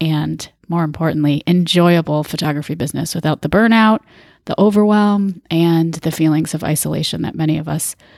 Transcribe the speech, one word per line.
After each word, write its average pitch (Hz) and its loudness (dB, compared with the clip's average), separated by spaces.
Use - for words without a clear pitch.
and, 156 -2
more 170 -2
importantly, 151 0
enjoyable 170 2
photography 143 -6
business 131 -6
without 156 -2
the 156 -4
burnout, 220 4
the - -4
overwhelm, 208 2
and 165 2
the - -4
feelings 156 0
of 156 -6
isolation 156 -4
that - -6
many 156 -2
of 156 -8
us - -6